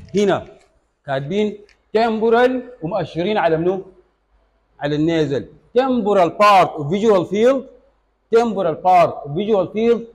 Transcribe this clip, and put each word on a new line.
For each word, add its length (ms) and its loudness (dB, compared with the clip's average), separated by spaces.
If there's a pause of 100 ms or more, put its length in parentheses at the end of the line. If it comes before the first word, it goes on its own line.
(140)
هنا 320 0 (600)
كاتبين 520 -4 (340)
تمبورال 800 0 (100)
ومؤشرين 560 -4
على 180 0
منو؟ 280 -2 (960)
على 160 -4
النيزل. 520 -2 (260)
تمبورال 560 0
بارت 380 4
اوف 200 -8
فيجوال 380 0
فيلد، 400 0 (640)
تمبورال 440 0
بارت 400 2
اوف 200 -12
فيجوال 340 0
فيلد، 460 0